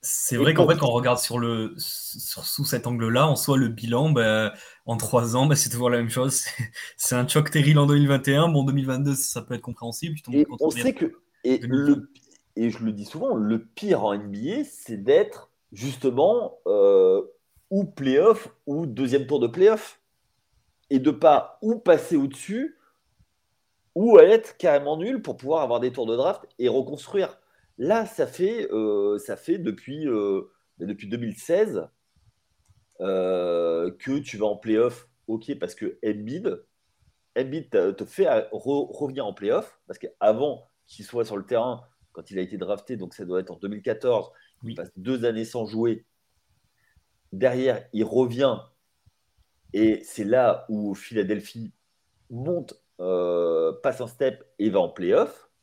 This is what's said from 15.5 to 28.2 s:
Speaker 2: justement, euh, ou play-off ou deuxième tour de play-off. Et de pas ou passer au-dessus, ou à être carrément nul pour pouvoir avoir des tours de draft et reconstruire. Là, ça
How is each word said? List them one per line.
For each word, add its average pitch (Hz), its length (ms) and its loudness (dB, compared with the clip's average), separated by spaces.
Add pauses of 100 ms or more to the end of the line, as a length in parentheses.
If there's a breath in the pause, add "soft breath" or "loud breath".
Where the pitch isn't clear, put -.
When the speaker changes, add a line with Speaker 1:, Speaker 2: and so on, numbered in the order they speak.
Speaker 2:
justement, 135 920 0
euh, 98 560 6 (480)
ou 196 160 0
play-off 147 640 2 (160)
ou 151 220 -4
deuxième 127 400 -2
tour 143 120 0
de 120 80 2
play-off. 202 540 2 (880)
Et 139 80 2
de 131 140 2
pas - 500 4
ou 220 160 -2
passer 165 380 4
au-dessus, 190 600 -4 (1160)
ou 214 240 8
à 160 60 12
être 220 340 6
carrément 147 400 2
nul 220 240 -6
pour - 160 -10
pouvoir 151 240 -2
avoir 120 180 0
des 123 120 -2
tours 123 160 -6
de 113 80 -2
draft 156 320 -2 (100)
et 123 120 2
reconstruire. 139 680 -4 (400)
Là, 202 280 0
ça 147 220 -4